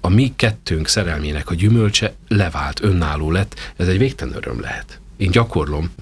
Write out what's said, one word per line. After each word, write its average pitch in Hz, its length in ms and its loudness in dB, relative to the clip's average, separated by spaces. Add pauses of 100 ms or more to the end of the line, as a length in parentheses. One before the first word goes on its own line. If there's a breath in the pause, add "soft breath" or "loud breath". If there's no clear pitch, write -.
a - 80 0
mi 127 260 4
kettőnk 95 520 0
szerelmének 76 600 -2
a 87 60 -2
gyümölcse 104 580 2 (140)
levált, 80 560 0
önálló 80 480 0
lett, - 460 -2
ez 90 100 0
egy 92 100 2
végtelen 107 380 -2
öröm 57 260 -8
lehet. - 380 -12 (180)
Én 92 140 0
gyakorlom, 80 580 0 (120)